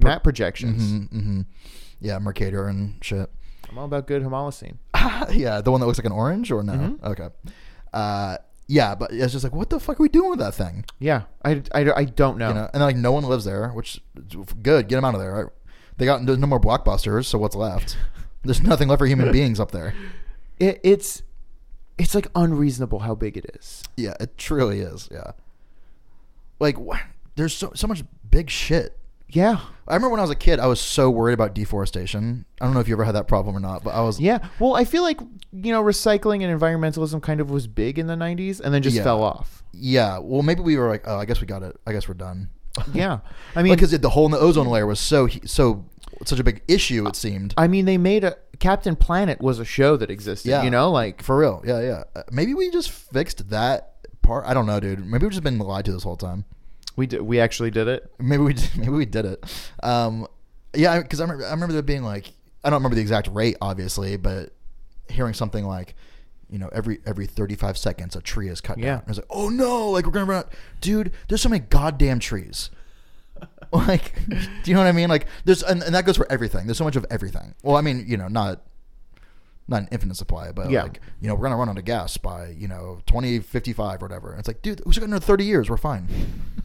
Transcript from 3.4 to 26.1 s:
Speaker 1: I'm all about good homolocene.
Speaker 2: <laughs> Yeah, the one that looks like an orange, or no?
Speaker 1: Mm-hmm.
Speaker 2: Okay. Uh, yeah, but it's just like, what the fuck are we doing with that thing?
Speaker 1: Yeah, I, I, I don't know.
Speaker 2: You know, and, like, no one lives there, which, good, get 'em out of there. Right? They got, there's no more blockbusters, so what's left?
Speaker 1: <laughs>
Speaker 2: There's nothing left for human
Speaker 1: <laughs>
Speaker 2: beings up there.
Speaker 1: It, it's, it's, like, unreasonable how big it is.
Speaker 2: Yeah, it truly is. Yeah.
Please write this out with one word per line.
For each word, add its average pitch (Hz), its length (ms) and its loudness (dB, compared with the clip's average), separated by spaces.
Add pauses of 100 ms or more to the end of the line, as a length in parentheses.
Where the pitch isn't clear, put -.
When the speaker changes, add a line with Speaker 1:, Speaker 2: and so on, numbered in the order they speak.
Speaker 1:
I'm - 80 -14
all 131 80 -10
about 143 220 -4
good 143 160 -2
homolocene. 135 540 -6 (180)
Speaker 2:
<laughs> - 360 2
Yeah, 117 300 2
the 110 100 2
one 127 120 4
that 120 40 2
looks 117 120 2
like 113 80 -2
an 104 60 0
orange, 170 380 -2
or 110 120 0
no? 101 100 -2
Speaker 1:
Mm-hmm. 139 340 -2
Speaker 2:
Okay. 87 220 -6 (640)
Uh, 101 440 -4 (320)
yeah, 127 260 4
but - 180 -6
it's 123 200 0
just 131 120 -4
like, 127 80 -2
what 165 180 -2
the 320 100 0
fuck - 200 -2
are - 20 6
we 302 60 6
doing 359 220 6
with 339 80 -2
that - 160 -2
thing? 92 300 -6 (140)
Speaker 1:
Yeah, 135 240 0 (220)
I, 143 180 2 (120)
I, 147 180 4
I 143 120 2
don't 131 340 2
know. 113 100 -2
Speaker 2:
You 110 60 0
know, 107 180 -4
and, 143 100 0
like, 139 140 2
no 123 160 2
one 143 120 0
lives 127 200 0
there, 101 260 -4
which, 113 300 -10 (640)
good, 127 260 4
get 123 80 2
'em 131 80 2
out 127 100 2
of 95 60 -2
there. 92 120 -6
Right? 101 140 -4 (520)
They 127 80 2
got, 127 180 4
there's 131 140 4
no 135 80 2
more 135 140 4
blockbusters, 107 680 4
so 120 120 0
what's 104 180 0
left? 101 400 -2 (240)
Speaker 1:
<laughs> - 240 -12
Speaker 2:
There's 127 180 4
nothing 151 260 6
left 139 100 6
for 139 80 6
human 131 260 4
Speaker 1:
<laughs> - 0 -
Speaker 2:
beings 127 280 4
up 104 100 0
there. 90 240 -6 (640)
Speaker 1:
It, 185 240 2
it's, - 400 4 (760)
it's, - 160 6
like, 202 200 2
unreasonable 143 640 2
how 113 140 -2
big 107 220 -4
it 90 100 -12 (140)
is. - 240 -18 (120)
Speaker 2:
Yeah, 107 220 -4
it - 200 -8
truly 117 420 0
is. 92 320 -10
Yeah. - 200 -12 (1300)